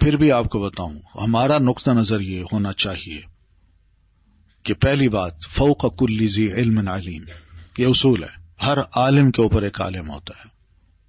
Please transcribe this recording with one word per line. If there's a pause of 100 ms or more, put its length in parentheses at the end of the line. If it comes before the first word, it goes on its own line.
پھر
بھی
آپ
کو
بتاؤں، (160)
ہمارا
نقطہ
نظر
یہ (100)
ہونا
چاہیے (1400)
کہ
پہلی
بات،
فوق (140)
کل
ذی
علم
علیم، (540)
یہ
اصول
ہے،
ہر (180)
عالم
کے
اوپر
ایک
عالم
ہوتا
ہے، (600)